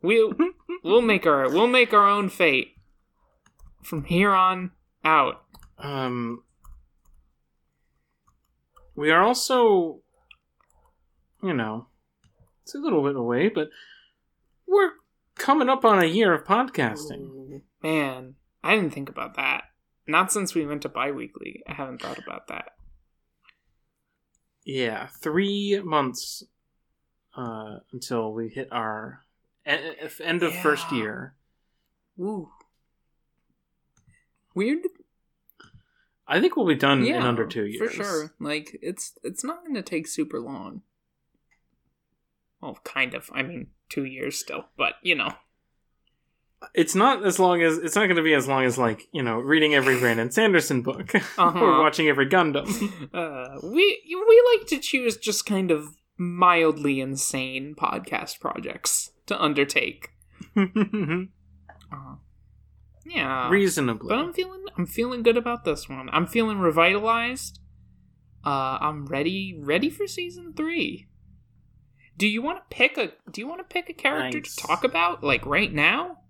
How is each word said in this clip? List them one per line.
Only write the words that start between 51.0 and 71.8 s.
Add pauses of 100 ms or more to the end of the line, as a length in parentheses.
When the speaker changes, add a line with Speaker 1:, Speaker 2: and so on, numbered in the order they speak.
Speaker 2:
<laughs>
Speaker 1:
Uh-huh.
Speaker 2:
or
watching
every
Gundam. (440)
Speaker 1:
<laughs>
Uh,
we,
we
like
to
choose
just
kind
of (220)
mildly
insane
podcast
projects (140)
to
undertake. (460)
Speaker 2:
<laughs> (640)
Speaker 1:
Uh, (920)
yeah.
Speaker 2:
Reasonably.
Speaker 1:
But
I'm
feeling, (120)
I'm
feeling
good
about
this
one.
I'm
feeling
revitalized. (840)
Uh,
I'm
ready,
ready
for
season
three. (1080)